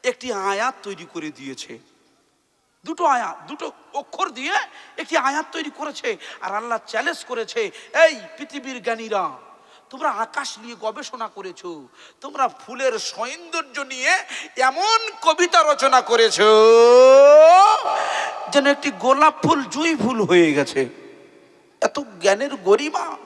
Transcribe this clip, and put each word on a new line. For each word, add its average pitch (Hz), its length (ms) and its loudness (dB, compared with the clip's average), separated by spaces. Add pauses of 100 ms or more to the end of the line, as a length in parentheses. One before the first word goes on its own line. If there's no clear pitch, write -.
একটি 247 300 -6
আয়াত 196 500 -6
তৈরি 180 300 -16
করে 151 180 -12
দিয়েছে। 131 480 -18 (1040)
দুটো 330 200 -6
আয়াত, 214 420 -2
দুটো - 240 -14 (220)
অক্ষর 302 360 -8
দিয়ে 269 240 -8 (440)
একটি 320 200 -4
আয়াত 277 340 -2
তৈরি 311 260 -10
করেছে। 277 400 -10 (240)
আর 185 140 -10
আল্লাহ 226 320 -6
চ্যালেঞ্জ 269 380 -8
করেছে, 226 460 -8 (220)
"এই 311 260 2 (180)
পৃথিবীর 269 460 -14
জ্ঞানীরা, 214 460 -6 (600)
তোমরা 269 200 -6
আকাশ 226 500 -8
নিয়ে 233 200 -18
গবেষণা 226 480 -10
করেছো, 175 600 -16 (340)
তোমরা 277 260 -4
ফুলের 247 520 -6
সৌন্দর্য 294 800 -10
নিয়ে 269 380 -4 (400)
এমন 330 400 0 (240)
কবিতা 339 420 2
রচনা 269 380 2
করেছো 226 420 2 (2000)
যেন 277 160 2
একটি 285 240 -2
গোলাপ 262 560 0
ফুল 294 160 0
জুঁই 302 320 -4
ফুল 226 260 -4
হয়ে 165 320 2
গেছে।" 139 360 -2 (920)
এত - 180 -4
জ্ঞানের 214 560 -4
গরিমা 285 720 -2